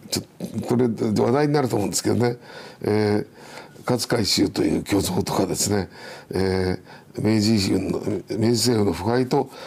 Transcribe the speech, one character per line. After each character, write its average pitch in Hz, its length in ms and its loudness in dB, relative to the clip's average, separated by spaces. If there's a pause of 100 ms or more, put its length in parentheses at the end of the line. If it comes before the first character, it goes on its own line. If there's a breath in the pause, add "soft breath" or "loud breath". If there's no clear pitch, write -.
ち - 100 -2
ょ - 40 -6
っ - 380 -10
と、 - 60 -8
こ 127 80 2
れ 123 120 4
話 113 440 2
題 147 160 4
に 143 60 2
な 147 80 4
る 123 80 -2
と 113 80 0
思 104 80 0
う - 20 -2
ん - 40 -4
で - 40 -6
す - 80 -2
け 110 60 0
ど 104 60 2
ね、 120 220 2 (440 loud breath)
え - 60 -2 (360)
ー、 - 20 -10 (640 loud breath)
勝 123 280 0
海 104 80 0
舟 98 240 2
と - 140 -2
い - 160 2
う - 40 -4
巨 98 160 0
像 92 240 0
と - 100 -6
か 95 120 2
で 80 100 -4
す - 160 -2
ね、 98 180 0 (420 loud breath)
え - 40 -8
ー、 92 440 0 (380 loud breath)
明 110 220 2
治 104 120 2
維 110 80 4
新 95 320 0
の、 - 80 -4 (380)
明 110 160 2
治 113 160 2
政 113 100 2
府 101 60 2
の 90 80 0
腐 85 120 -6
敗 123 220 0
と 139 220 0 (180 loud breath)